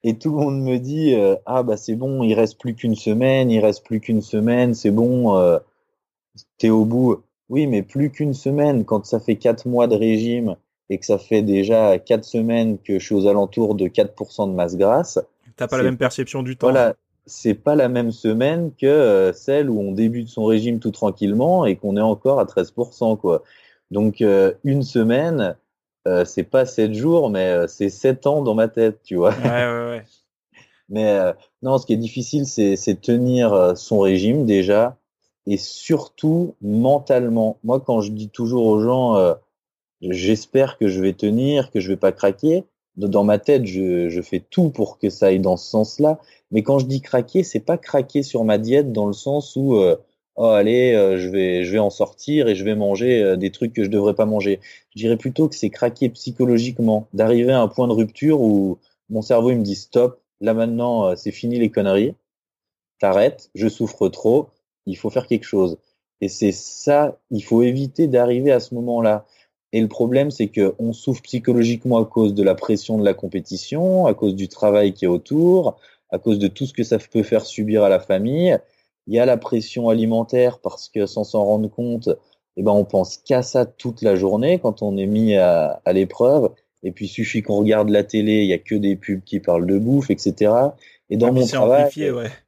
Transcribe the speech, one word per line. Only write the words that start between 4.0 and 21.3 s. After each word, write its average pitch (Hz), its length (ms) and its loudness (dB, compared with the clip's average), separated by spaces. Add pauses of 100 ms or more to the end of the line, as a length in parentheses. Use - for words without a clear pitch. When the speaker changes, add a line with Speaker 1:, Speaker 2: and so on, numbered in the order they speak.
Speaker 1:
semaine, 120 500 0
c'est 110 160 -2
bon, 117 480 2
euh, 87 220 4 (960)
t'es 113 120 2
au 110 160 4
bout. » 120 360 0 (280)
Oui, 139 180 0
mais 104 160 0
plus 143 260 -4
qu'une 143 240 -4
semaine, 139 500 0
quand 104 220 -2
ça 113 140 -2
fait 110 160 -2
quatre 123 320 -2
mois 120 200 2
de 113 80 2
régime 113 600 -2 (320)
et 98 80 -4
que - 80 -12
ça 104 120 0
fait 107 260 0
déjà 101 560 2
quatre 113 260 -2
semaines 113 540 -2
que 98 200 -4
je - 60 -8
suis 107 100 -2
aux 98 120 2
alentours 101 480 0
de 95 120 -2
quatre - 280 -2
pour - 160 -12
cent 101 160 -4
de 95 60 -4
masse 90 220 -2
grasse. 113 440 0 (360)
Speaker 2:
T'as 123 120 -8
pas 131 100 -6
la 127 60 0
Speaker 1:
C'est 131 60 0
Speaker 2:
même 127 80 -6
perception 131 460 -6
du 127 140 -10
temps. 127 100 0
Speaker 1:
Voilà. 127 280 2 (300)
C'est - 280 -4
pas 147 220 0
la 131 140 0
même 120 220 -2
semaine 135 640 -2
que, - 120 -6
euh, 104 480 4
celle 139 360 -2
où 110 100 -2
on 98 120 -4
débute 113 380 -2
son 110 160 -6
régime 110 340 0
tout 107 120 -4
tranquillement 113 720 -2